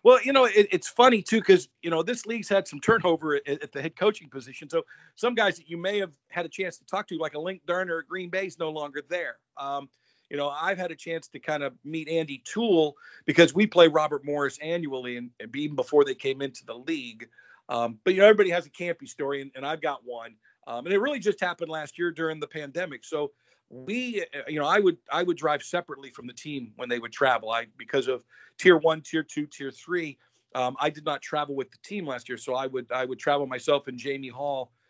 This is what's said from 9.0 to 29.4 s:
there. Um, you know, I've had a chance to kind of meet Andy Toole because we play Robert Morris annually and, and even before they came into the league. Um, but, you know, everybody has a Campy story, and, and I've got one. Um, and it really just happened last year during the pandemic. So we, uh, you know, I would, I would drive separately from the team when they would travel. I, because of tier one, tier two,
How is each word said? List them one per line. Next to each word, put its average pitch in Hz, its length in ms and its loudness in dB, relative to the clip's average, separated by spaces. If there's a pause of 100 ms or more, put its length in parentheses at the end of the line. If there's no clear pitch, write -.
there. 165 300 -8 (180)
Um, 139 320 -8 (420)
you 143 60 -8
know, 143 120 -2
I've 165 300 -4
had 180 140 -6
a 156 40 -16
chance 165 320 -10
to - 120 -18
kind 151 220 -4
of 139 100 -6 (120)
meet 156 240 -8
Andy 156 360 -2
Toole 175 520 2 (300)
because 165 260 8
we 196 140 4
play 175 220 10
Robert 151 360 0
Morris 143 340 -2
annually 143 580 -6
and, 120 140 -10 (100)
and 113 140 -14
even 147 220 -6
before 143 280 4
they 135 100 -4
came 135 260 -4
into 135 240 -8
the 117 100 -12
league. 120 540 -10 (400)
Um, 117 360 -2
but, 185 100 4
you 190 60 2
know, 202 60 10
everybody 208 240 8
has 175 160 0
a - 40 -20
Campy 165 380 -8
story, 139 340 -6
and, 135 140 -14
and 135 100 -8
I've 160 140 -6
got 139 240 -6
one. 117 320 -14 (320)
Um, 120 180 -8
and 185 80 0
it 202 40 4
really 269 200 0
just 202 220 0
happened 170 300 -4
last 156 280 -8
year 175 140 -2
during 160 260 -4
the 147 80 -8
pandemic. 151 580 -8
So 147 280 -4 (380)
we, 202 520 -6
uh, 143 260 -10
you 151 120 -4
know, 143 60 0
I 180 120 4
would, 185 200 4 (120)
I 160 140 0
would 175 120 0
drive 147 280 0
separately 139 460 -8
from 120 180 -16
the 120 40 -14
team 131 440 -10
when 123 120 -10
they 120 120 -2
would 113 120 -10
travel. 117 380 2
I, 117 160 -2 (100)
because 123 320 -2
of 127 160 -2 (340)
tier 180 180 10
one, 160 260 2
tier 160 200 -4
two, 151 240 -6